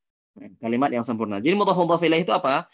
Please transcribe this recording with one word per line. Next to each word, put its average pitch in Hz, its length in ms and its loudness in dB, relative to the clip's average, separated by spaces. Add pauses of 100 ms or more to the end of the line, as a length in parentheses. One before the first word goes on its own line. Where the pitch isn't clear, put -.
(560)
Kalimat 120 320 -2
yang 120 160 -4
sempurna. 110 380 -4
Jadi 156 100 2
mudhaf 196 240 2
mudhaf 170 240 2
ilaih 165 240 2
itu - 80 -2
apa? 151 400 0